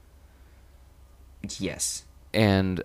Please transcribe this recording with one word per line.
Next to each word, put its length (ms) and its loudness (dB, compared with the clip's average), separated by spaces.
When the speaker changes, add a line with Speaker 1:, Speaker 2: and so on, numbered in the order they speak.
Speaker 1:
Yes. 480 -6
Speaker 2:
And 500 2